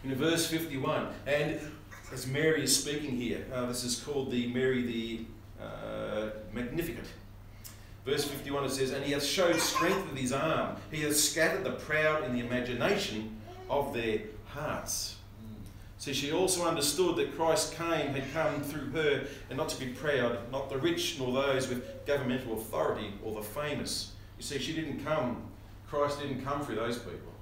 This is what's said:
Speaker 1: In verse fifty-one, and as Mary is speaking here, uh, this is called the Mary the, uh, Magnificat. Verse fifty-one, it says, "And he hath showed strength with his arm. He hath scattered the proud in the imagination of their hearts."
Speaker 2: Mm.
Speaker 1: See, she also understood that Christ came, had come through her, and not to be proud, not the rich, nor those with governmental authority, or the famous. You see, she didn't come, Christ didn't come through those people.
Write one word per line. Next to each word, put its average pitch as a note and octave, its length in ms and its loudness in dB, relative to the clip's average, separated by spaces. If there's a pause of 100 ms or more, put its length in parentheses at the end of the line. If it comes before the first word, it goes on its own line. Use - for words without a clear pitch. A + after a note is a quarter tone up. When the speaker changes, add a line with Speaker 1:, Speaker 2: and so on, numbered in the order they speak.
Speaker 1:
In C3+ 100 -2
verse D#3+ 320 4
fifty-one, D3 640 0 (180)
and D3 340 2 (540)
as B2+ 140 -6
Mary D3 360 4
is - 160 6
speaking C#3+ 380 -2
here, A#2 340 -2
uh, B2+ 140 0
this B2 180 -2
is A#2+ 160 0
called C3+ 320 -2
the A#2+ 220 2
Mary B2+ 300 4
the, A2+ 420 -4 (380)
uh, G#2+ 680 -4 (240)
Magnificat. B2 540 -4 (960)
Verse C#3+ 200 2
fifty-one, C#3 380 -2
it C3 60 0
says, C3 220 0
"And C#3+ 120 -2
he C#3+ 100 2
hath C#3 120 2
showed E3+ 340 6
strength F#3+ 480 4
with C3 100 -4
his B2+ 140 0
arm. A#2 460 2 (140)
He D3+ 100 -2
hath D3 160 4
scattered D#3 460 4
the C3 80 0
proud D#3 540 2
in B2 80 0
the A#2+ 120 0
imagination B2 920 0 (360)
of C#3+ 200 2
their A2+ 280 2 (260)
hearts." - 680 -4 (280)
Speaker 2:
Mm. - 120 -10 (420)
Speaker 1:
See, C#3 160 -4
she C3+ 180 0
also F3 340 4
understood D#3+ 520 4
that - 180 0
Christ D#3+ 380 4
came, D#3+ 400 0
had C#3 200 -4
come D3+ 280 2
through C#3 300 -4
her, D3 340 4 (240)
and C3+ 80 -4
not D3+ 120 0
to - 100 -4
be B2+ 80 -4
proud, B2+ 640 2
not C3+ 180 -2
the C3+ 80 -2
rich, D#3+ 420 2
nor B2+ 140 2
those C3 340 4
with - 380 -4
governmental B2+ 480 2
authority, G#2 600 0 (120)
or G#2+ 80 -4
the G#2+ 80 -4
famous. C#3 720 -4 (240)
You - 60 -12
see, C#3 160 -4
she - 140 -2
didn't D3+ 300 -2
come, D3+ 380 2 (480)
Christ C#3+ 320 2
didn't C3 240 -2
come D3 180 0
through A#2+ 120 -2
those A#2 240 0
people. - 420 -10